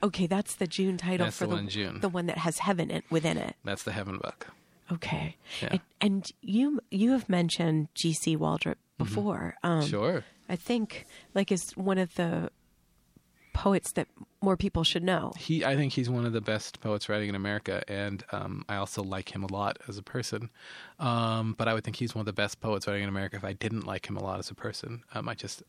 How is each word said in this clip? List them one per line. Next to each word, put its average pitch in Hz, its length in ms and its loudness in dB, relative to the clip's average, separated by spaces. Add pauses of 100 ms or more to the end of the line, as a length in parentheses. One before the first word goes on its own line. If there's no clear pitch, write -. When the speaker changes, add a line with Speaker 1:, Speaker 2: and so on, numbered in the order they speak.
Speaker 1:
okay, 190 240 2
that's 196 300 0
the 190 100 0
June 190 300 2
title 175 300 2
Speaker 2:
That's 107 120 -2
Speaker 1:
for - 60 0
Speaker 2:
the 107 60 2
Speaker 1:
the, 104 60 2
Speaker 2:
one 101 80 0
in 98 60 -4
June. 101 300 -2
Speaker 1:
the 190 80 2
one 175 180 0
that 170 120 0
has 160 200 0
heaven 175 320 2
in, 160 200 -2
within 160 280 2
it. - 260 -4
Speaker 2:
That's 101 200 -4
the 104 80 -2
heaven 98 260 -4
book. - 300 -8 (440)
Speaker 1:
Okay. 160 440 -4 (260)
Speaker 2:
Yeah. - 100 -2
Speaker 1:
And, 190 80 2 (200)
and 196 320 2 (100)
you, 262 380 4 (100)
you 214 220 6
have 254 160 2
mentioned 165 680 4
G 165 180 2
C 156 240 2
Waldrop 156 400 0 (220)
Speaker 2:
Mm-hmm. - 60 2
Speaker 1:
before. 196 580 0
Um, 165 200 4
Speaker 2:
Sure. 147 420 2 (240)
Speaker 1:
I 185 80 -2
think, - 480 -2 (300)
like, 196 180 2
is 180 240 -2
one 190 220 2
of 185 160 0
the 170 360 0 (1040)
poets - 400 2
that - 140 -2 (340)
more 190 160 4
people 170 280 2
should 170 180 2
know. 180 360 2
Speaker 2:
He, - 260 0
I 139 120 4
think 143 160 2
he's 123 160 2
one 123 160 2
of 117 80 0
the 113 80 0
best 107 400 -2
poets 107 300 -2
writing 104 180 0
in 101 60 -2
America, 98 540 -2
and, 101 440 -4
um, 98 380 -4
I 104 60 -2
also 98 260 -4
like 95 320 -6
him 98 80 -4
a 95 100 -4
lot 101 260 -2 (100)
as 101 100 -8
a 104 40 -10
person. 117 460 -6 (500)
Um, 113 600 2
but 113 100 2
I 113 60 4
would 110 100 -2
think 110 120 -6
he's 120 180 -2
one 110 60 -4
of 104 60 -4
the 104 60 -2
best 104 280 0
poets 104 260 0
writing 101 160 0
in 101 80 0
America 98 260 -2
if 98 80 -8
I 98 100 -2
didn't 110 320 -4
like 95 220 -6
him 101 80 -4
a 98 60 -4
lot 95 160 -4
as - 120 -8
a 113 40 -14
person. 117 480 -8 (120)
Um, 110 140 -4
I 117 60 -4
just - 340 -10